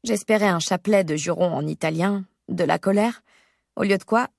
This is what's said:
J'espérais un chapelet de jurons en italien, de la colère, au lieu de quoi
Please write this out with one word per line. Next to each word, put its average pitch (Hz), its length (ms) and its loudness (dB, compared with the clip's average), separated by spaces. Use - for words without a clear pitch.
J'espérais 214 420 0
un 175 120 2
chapelet 196 440 2
de 156 140 -2
jurons 165 360 -2
en 147 140 -4
italien, 165 580 -2
de 175 160 -2
la 165 160 2
colère, 208 420 0
au - 80 -4
lieu 196 140 2
de 190 80 -6
quoi 233 340 0